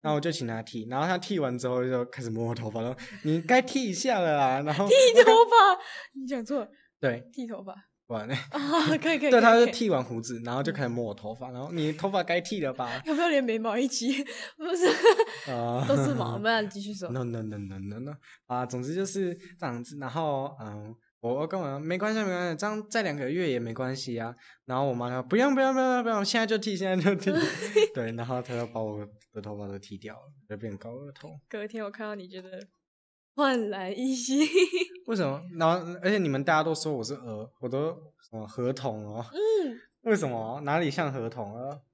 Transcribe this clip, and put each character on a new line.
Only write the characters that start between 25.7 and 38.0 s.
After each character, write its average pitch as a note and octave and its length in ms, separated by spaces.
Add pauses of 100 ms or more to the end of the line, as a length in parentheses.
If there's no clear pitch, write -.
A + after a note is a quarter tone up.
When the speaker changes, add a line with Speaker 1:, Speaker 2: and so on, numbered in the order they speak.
Speaker 1:
不 C4 60
用， B3+ 240
不 A3+ 60
用， G#3+ 140
现 A3+ 160
在 A3+ 80
就 A3 100
剃， G#3 200
现 F#3+ 100
在 F#3 80
就 F#3 180
剃。” - 180 (400)
<laughs> G#4+ 220
对， A#2 200
然 A#2 120
后 B2+ 160
她 B2 140
就 A#2+ 120
把 A#2 140
我 G#2+ 260 (260)
的 A2 60
头 G#2 160
发 G2+ 120
都 G2 100
剃 G2 220
掉 G#2+ 160
了， - 160 (180)
就 G#2+ 80
变 G#2+ 200
高 A#2 160
额 C#3 180
头。 D3+ 360
Speaker 2:
隔 G#3 200
天 A3 160
我 G3+ 80
看 G#3+ 160
到 G#3 80
你 F#3 120
觉 F#3 140
得 F#3 260 (680)
焕 B3+ 340
然 F#3+ 260
一 C4 200
新。 B3+ 300
<laughs> F4+ 600
Speaker 1:
为 A3+ 80
什 F#3 120
么？ C#3 140 (160)
然 D#3+ 100
后， E3+ 240 (120)
而 F#3 60
且 G#3 100
你 E3 100
们 C3+ 140
大 D#3+ 100
家 D#3 80
都 D#3+ 120
说 D3+ 200
我 A#2+ 100
是 B2 120
额， A#2 360 (100)
我 B2+ 60
都 C#3 220 (400)